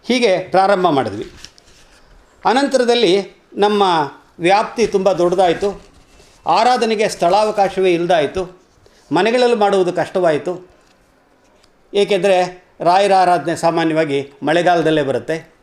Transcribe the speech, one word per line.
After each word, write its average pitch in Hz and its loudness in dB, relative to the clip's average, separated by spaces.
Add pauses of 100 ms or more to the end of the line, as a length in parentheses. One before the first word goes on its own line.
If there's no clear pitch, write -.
ಹೀಗೆ 233 0
ಪ್ರಾರಂಭ 190 0
ಮಾಡಿದ್ವಿ. 113 -4 (1120)
ಅನಂತರದಲ್ಲಿ 240 0 (120)
ನಮ್ಮ 208 0 (560)
ವ್ಯಾಪ್ತಿ 202 0
ತುಂಬ 190 0
ದೊಡ್ಡದಾಯಿತು. 175 0 (640)
ಆರಾಧನೆಗೆ 220 0
ಸ್ಥಳಾವಕಾಶವೇ 190 0
ಇಲ್ಲದಾಯಿತು. 170 -4 (520)
ಮನೆಗಳಲ್ಲಿ 226 2
ಮಾಡುವುದು 196 0
ಕಷ್ಟವಾಯಿತು. 170 -4 (1300)
ಏಕೆಂದರೆ 185 0 (160)
ರಾಯರ 190 2
ಆರಾಧನೆ 170 2
ಸಾಮಾನ್ಯವಾಗಿ 160 -2 (100)
ಮಳೆಗಾಲದಲ್ಲೇ 160 2
ಬರುತ್ತೆ. 135 -6